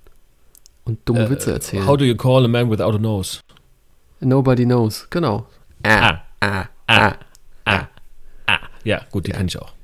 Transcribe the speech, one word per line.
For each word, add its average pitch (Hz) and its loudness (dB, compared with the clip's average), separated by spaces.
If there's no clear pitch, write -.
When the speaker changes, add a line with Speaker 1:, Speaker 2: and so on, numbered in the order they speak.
Speaker 1:
und 113 -6
dumme 117 0
Speaker 2:
Äh, 113 -4
Speaker 1:
Witze 139 -2
erzählen. - -4
Speaker 2:
how 143 4
do 139 2
you 120 2
call 131 4
a - 2
man 120 2
without 107 0
a 104 0
nose? 107 -4
Speaker 1:
Nobody 127 2
knows, 120 0
genau. 117 -4
Speaker 2:
Ah. 104 4
Speaker 1:
Ah, - -
ah, 98 -2
Speaker 2:
Ah. 113 4
Speaker 1:
ah, - 0
ah. 95 0
Speaker 2:
Ah. 98 -2
Ja, 107 -4
gut, 87 -6
die - -6
Speaker 1:
Ja. - -6
Speaker 2:
kenn 92 -2
ich - -8
auch. - -18